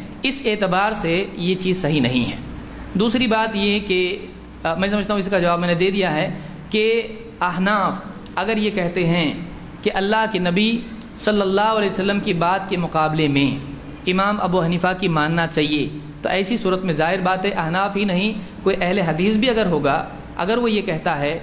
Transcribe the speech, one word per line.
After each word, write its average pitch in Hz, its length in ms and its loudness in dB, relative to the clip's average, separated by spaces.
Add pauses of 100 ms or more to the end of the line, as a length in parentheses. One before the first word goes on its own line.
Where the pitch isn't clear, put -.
(240)
इस 262 240 0
एतबार 202 480 2
से 165 200 0 (220)
ये 180 180 2
चीज़ 185 220 0
सही 151 220 2
नहीं 123 240 2
है। 101 140 -6 (580)
दूसरी 240 320 2
बात 220 280 2
ये 202 260 2
कि, 185 180 0 (640)
अ, 165 100 0
मैं 190 140 0
समझता 208 260 0
हूँ 202 60 0
इसका 190 200 2
जवाब 170 200 2
मैंने 175 160 2
दे 185 140 2
दिया 185 200 2
है 160 180 0 (420)
कि 214 140 2 (580)
अहनाफ 190 960 -2
अगर 214 200 0
ये 214 140 2
कहते 175 340 0
हैं 170 200 2 (580)
कि 202 80 2
अल्लाह 214 360 2
के 202 120 -2
नबी 180 280 4 (480)
सल्लल्लाहु 208 600 2
अलैहि 202 120 2
वसल्लम 190 320 0
की 208 160 0
बात 185 340 0
के 180 80 -2
मुकाबले 156 520 2
में 139 300 2 (480)
इमाम 196 300 2
अबू 185 220 2
हनीफा 175 340 2
की 185 160 0
मानना 160 380 2
चाहिए, 151 380 0 (360)
तो - 80 -2
ऐसी 196 260 0
सूरत 185 280 0
में 180 100 0
जाहिर 170 280 0
बात 185 220 0
है 202 80 0
अहनाफ 190 440 0
ही 202 80 2
नहीं, 202 300 0 (300)
कोई 190 120 2
अहले 185 260 2
हदीस 175 340 2
भी 233 120 2
अगर 220 200 2
होगा, 143 280 2 (420)
अगर 208 200 0
वो 240 100 2
ये 208 140 2
कहता 170 320 -2
है 143 180 -2 (100)